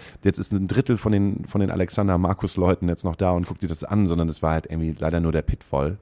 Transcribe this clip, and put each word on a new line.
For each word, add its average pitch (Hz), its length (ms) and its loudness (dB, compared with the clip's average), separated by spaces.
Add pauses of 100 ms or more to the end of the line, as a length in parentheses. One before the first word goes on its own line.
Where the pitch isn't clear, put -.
(220)
jetzt 98 160 2
ist - 140 -4
ein 95 160 0
Drittel 123 300 2
von 107 120 0
den, 101 360 0
von 104 160 -2
den 95 80 0
Alexander 92 480 0
Markus 90 400 0
Leuten 92 280 2
jetzt 85 160 -2
noch 85 140 -2
da 92 140 2
und 90 160 0
guckt - 160 -10
sich 90 80 -2
das 80 120 -6
an, 101 240 2
sondern 82 220 2
es 78 140 -8
war 80 100 2
halt 80 140 -2
irgendwie 80 320 -2
leider 80 220 0
nur 82 120 2
der 80 80 2
Pitfall, 76 600 -2